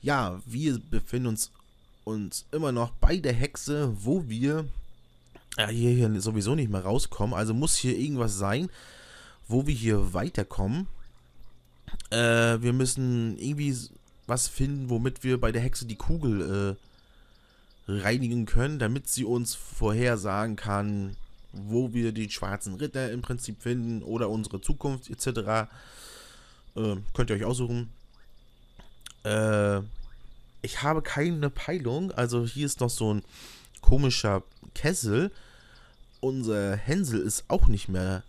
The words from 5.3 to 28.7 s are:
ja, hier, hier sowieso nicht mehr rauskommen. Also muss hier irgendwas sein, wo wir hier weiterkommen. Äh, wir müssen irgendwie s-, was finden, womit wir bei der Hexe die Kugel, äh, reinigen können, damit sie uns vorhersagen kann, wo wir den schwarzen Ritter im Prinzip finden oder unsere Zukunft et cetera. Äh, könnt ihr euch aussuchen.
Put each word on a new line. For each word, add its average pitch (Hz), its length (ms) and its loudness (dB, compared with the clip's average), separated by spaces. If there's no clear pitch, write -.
ja, 107 120 0
hier, 117 240 2
hier 110 280 4
sowieso 110 340 0
nicht 139 160 0
mehr 95 140 -2
rauskommen. 104 500 0
Also 107 200 0
muss 147 220 2
hier 127 200 0
irgendwas 117 400 0
sein, 107 320 0
wo 127 200 2
wir 147 80 2
hier 107 380 4
weiterkommen. 110 760 -2
Äh, 117 500 4
wir 120 140 2
müssen 123 640 0
irgendwie 143 320 -4
s-, 120 200 -6
was 123 220 0
finden, 135 420 -2
womit 123 340 0
wir 127 160 2
bei 117 120 2
der 117 100 0
Hexe 123 240 0
die 113 100 -8
Kugel, 101 800 0
äh, - 60 -20
reinigen 117 540 0
können, 135 340 4
damit 123 300 -2
sie 127 160 -2
uns 120 300 -2
vorhersagen 107 1000 0
kann, 101 600 -4
wo 110 400 -2
wir 117 180 0
den 110 160 -4
schwarzen - 460 -6
Ritter 131 360 -6
im 120 120 -8
Prinzip 120 400 -8
finden 117 400 -2
oder 113 260 -2
unsere 104 320 -4
Zukunft - 480 -2
et - 140 -10
cetera. 110 480 -2
Äh, 107 200 -2
könnt 113 160 2
ihr 107 60 0
euch 101 100 -2
aussuchen. 120 420 -2